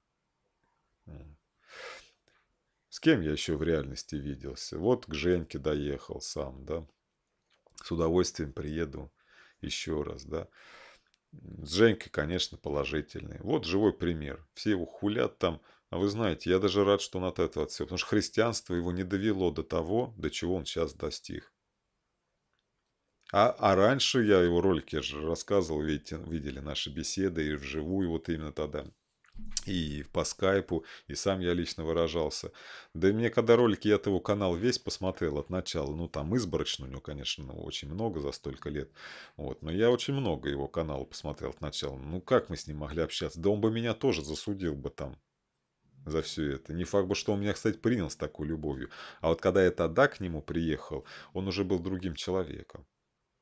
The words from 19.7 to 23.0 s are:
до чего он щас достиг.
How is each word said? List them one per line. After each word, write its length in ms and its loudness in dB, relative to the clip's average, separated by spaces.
до 140 -4
чего 260 -2
он 80 -4
щас 300 -2
достиг. 580 -8